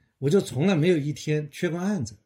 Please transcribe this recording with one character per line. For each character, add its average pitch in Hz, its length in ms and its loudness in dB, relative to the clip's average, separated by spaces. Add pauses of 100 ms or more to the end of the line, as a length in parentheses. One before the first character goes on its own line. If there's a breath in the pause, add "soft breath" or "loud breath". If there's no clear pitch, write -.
(180)
我 139 120 0
就 190 100 6
从 139 240 -2
来 196 120 4
没 151 120 4
有 180 80 4
一 147 160 -2
天 151 380 -4
缺 - 180 -4
过 160 80 -2
案 180 280 -2
子。 - 100 -12 (120)